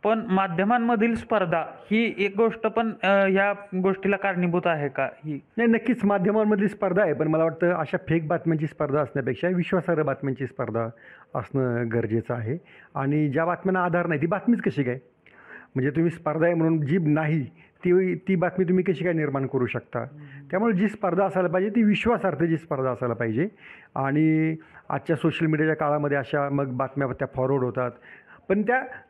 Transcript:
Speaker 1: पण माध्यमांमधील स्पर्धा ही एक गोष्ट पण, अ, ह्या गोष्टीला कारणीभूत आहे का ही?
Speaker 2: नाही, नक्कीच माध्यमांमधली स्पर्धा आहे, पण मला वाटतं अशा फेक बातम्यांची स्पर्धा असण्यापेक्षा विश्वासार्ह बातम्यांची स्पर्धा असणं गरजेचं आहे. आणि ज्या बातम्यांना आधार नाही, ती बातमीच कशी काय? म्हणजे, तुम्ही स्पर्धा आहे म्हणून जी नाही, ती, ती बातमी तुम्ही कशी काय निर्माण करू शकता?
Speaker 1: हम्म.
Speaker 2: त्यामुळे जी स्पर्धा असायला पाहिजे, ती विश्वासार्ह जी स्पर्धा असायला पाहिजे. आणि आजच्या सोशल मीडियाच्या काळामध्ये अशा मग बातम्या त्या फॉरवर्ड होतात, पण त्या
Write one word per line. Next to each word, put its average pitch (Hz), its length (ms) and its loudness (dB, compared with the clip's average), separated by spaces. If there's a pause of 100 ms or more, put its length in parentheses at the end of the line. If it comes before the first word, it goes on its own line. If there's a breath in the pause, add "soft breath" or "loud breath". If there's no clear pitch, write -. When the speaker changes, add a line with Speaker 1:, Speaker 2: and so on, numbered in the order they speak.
Speaker 1:
पण 214 260 0
माध्यमांमधील 214 840 2
स्पर्धा 185 440 -2
ही 214 580 -2
एक 196 200 -2
गोष्ट 226 220 0
पण, 220 320 -2 (120)
अ, 180 40 2
ह्या 196 460 4 (280)
गोष्टीला 190 360 2
कारणीभूत 180 480 0
आहे 151 240 0
का 135 200 -2 (160)
ही? 147 140 -8 (180)
Speaker 2:
नाही, 233 120 2
नक्कीच 226 360 0
माध्यमांमधली 208 600 2
स्पर्धा 190 340 0
आहे, 165 120 2
पण 143 140 0
मला 156 160 2
वाटतं 170 300 2
अशा 170 240 -2 (120)
फेक 160 180 2
बातम्यांची 160 400 0
स्पर्धा 143 340 0
असण्यापेक्षा 131 460 -2
विश्वासार्ह 175 560 0
बातम्यांची 135 440 -2
स्पर्धा 113 400 -4 (480 loud breath)
असणं 123 580 -2
गरजेचं 113 400 0
आहे. 120 240 -6 (380 loud breath)
आणि 143 340 0
ज्या 156 160 0
बातम्यांना 180 380 -2
आधार 175 240 0
नाही, 151 140 0
ती 165 60 0
बातमीच 208 340 0
कशी 143 220 -2
काय? 123 160 -4 (760 loud breath)
म्हणजे, 131 140 0
तुम्ही 165 220 0
स्पर्धा 156 340 -2
आहे 175 100 4
म्हणून 160 260 2
जी 143 160 0
नाही, 156 480 0 (400 soft breath)
ती, 180 300 4
ती 190 200 0
बातमी 180 300 0
तुम्ही 185 180 2
कशी 165 200 -2
काय 175 100 0
निर्माण 139 340 -2
करू 123 180 0
शकता? 117 340 -6
Speaker 1:
हम्म. 143 520 -14
Speaker 2:
त्यामुळे 214 220 0
जी 190 140 2
स्पर्धा 190 380 0
असायला 180 240 0
पाहिजे, 185 200 0
ती 226 140 2
विश्वासार्ह 190 640 2
जी 160 120 0
स्पर्धा 131 320 -2
असायला 123 240 -2
पाहिजे. 117 340 -2 (480 loud breath)
आणि 156 600 2 (340 loud breath)
आजच्या 151 260 -2
सोशल 165 300 0
मीडियाच्या 156 300 2
काळामध्ये 147 420 0
अशा 143 320 -2
मग 139 180 0
बातम्या 131 400 -4
त्या 127 280 -4
फॉरवर्ड 131 280 2
होतात, 123 280 -2 (580 loud breath)
पण 202 120 2
त्या 247 220 0 (260 loud breath)